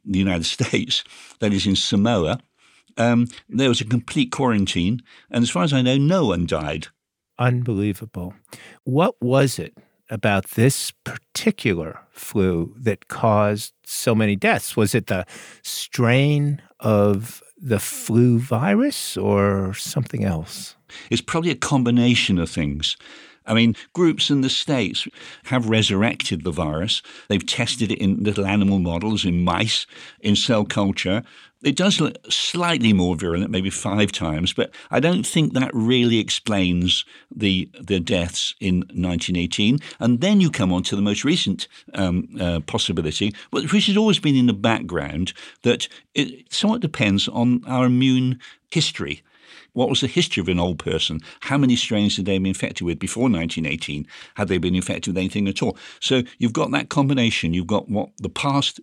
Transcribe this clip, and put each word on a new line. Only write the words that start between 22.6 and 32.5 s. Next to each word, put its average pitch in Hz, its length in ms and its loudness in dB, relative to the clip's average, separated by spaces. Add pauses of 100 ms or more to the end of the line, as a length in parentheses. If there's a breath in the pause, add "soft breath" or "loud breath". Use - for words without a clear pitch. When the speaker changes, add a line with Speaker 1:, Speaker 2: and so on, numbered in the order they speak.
Speaker 1:
I 113 100 0
mean, 113 200 4 (180 loud breath)
groups 160 360 2
in 143 120 2
the 131 80 0
States - 580 -2 (380 loud breath)
have 123 220 -2
resurrected 107 760 0
the 90 80 -2
virus. 78 500 -2 (260 loud breath)
They've 101 180 0
tested 113 460 -2
it - 80 -2
in 98 240 2
little 101 220 -2
animal 98 340 2
models, 90 460 -2
in 87 180 2
mice, 90 440 0 (340 loud breath)
in 104 140 2
cell 107 280 2
culture. 104 600 -2 (380 loud breath)
It 143 140 0
does 185 240 2
look 147 160 -2 (140)
slightly 160 640 2